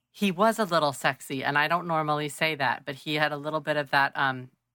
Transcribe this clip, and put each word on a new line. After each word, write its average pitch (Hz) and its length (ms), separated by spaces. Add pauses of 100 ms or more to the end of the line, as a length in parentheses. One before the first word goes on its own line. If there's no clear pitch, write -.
(120)
He 202 180
was 214 300
a 220 60
little 156 280
sexy, 135 500
and 143 140
I 147 100
don't 170 200
normally 151 420
say 160 240
that, 131 320
but 143 80
he 151 220
had 151 160
a 147 60
little 151 220
bit 151 160
of 147 140
that, 139 240
um, 131 380 (240)